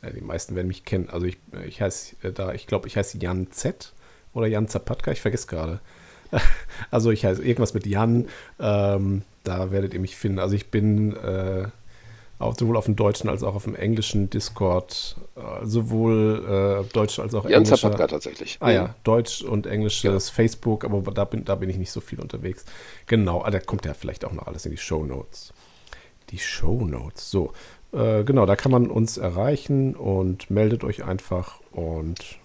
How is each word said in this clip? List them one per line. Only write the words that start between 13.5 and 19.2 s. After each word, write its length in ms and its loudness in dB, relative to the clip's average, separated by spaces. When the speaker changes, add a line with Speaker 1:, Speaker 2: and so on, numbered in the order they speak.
Speaker 1:
auf 100 -6
dem 100 -6
englischen 540 0
Discord, 880 -2
äh, 300 -10
sowohl, 1200 2
äh, 40 -20
deutsch 260 2
als 160 -4
auch 80 -2
Speaker 2:
Jan 200 8
Speaker 1:
englischer. 140 6
Speaker 2:
Zapatka 300 4
tatsächlich. 540 -6
Speaker 1:
Ah 100 4
ja, 160 6
Speaker 2:
Mhm. 60 -8
Speaker 1:
deutsch 400 2